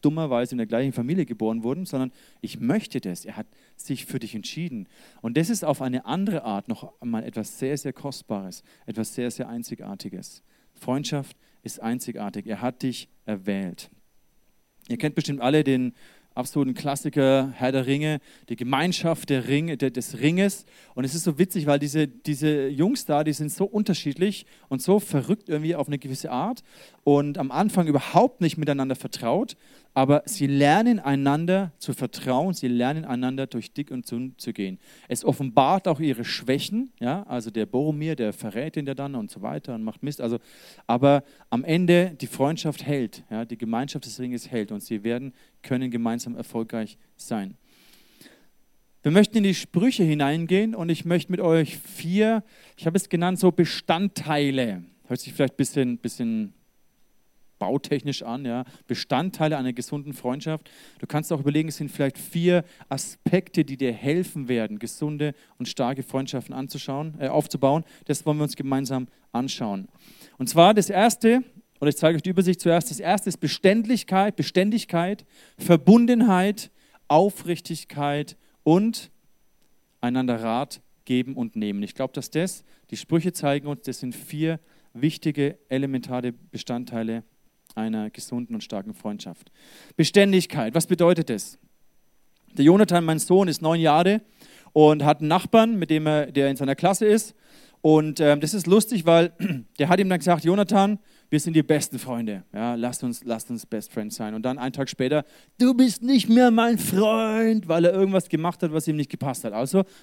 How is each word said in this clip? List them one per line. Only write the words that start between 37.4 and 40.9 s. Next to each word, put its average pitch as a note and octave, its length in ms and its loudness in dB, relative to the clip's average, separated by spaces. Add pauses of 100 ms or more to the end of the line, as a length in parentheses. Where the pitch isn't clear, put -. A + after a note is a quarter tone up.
der G#2+ 160 -4
Boromir, D3+ 520 -2
der G#2+ 160 -2
verrät A2+ 420 -8
ihn C#3+ 120 -6
ja C3+ 60 -4
dann C#3 220 -8
und G#2+ 160 -8
so F#2+ 100 -16
weiter C3 320 -8
und A2 100 -8
macht A2 200 -10
Mist. C#3+ 160 -8
Also, A#2 200 -4 (460)
aber C#3 380 4 (260)